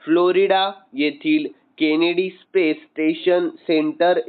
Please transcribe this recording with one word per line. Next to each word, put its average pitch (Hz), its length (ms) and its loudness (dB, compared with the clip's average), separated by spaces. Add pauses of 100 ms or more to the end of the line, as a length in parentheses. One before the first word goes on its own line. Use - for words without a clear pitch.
फ्लोरिडा 185 680 2 (260)
येथील 151 480 -2 (320)
केनेडी 170 520 0
स्पेस 180 460 -2
स्टेशन 165 760 -2
सेंटर 165 800 0